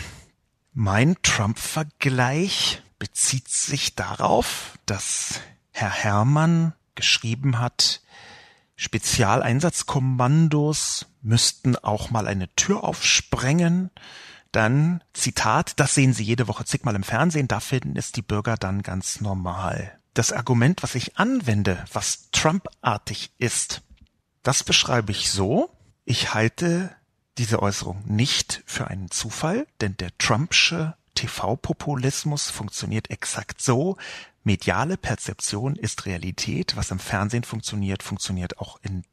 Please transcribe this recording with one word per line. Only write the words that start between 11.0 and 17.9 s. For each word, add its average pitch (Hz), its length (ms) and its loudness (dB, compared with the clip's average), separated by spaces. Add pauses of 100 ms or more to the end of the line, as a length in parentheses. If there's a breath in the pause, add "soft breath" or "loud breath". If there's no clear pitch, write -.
müssten 120 540 2
auch - 340 -2
mal 113 160 0
eine 95 300 -2
Tür - 260 2
aufsprengen. 170 1080 2 (580 loud breath)
Dann, 143 640 2
Zitat, - 680 0
„Das 139 160 2
sehen 131 200 4
Sie 113 100 -2
jede 113 240 0
Woche 107 160 -6
zigmal 120 320 -2
im 98 80 -2
Fernsehen, 147 420 2
da 107 140 0
finden - 340 -2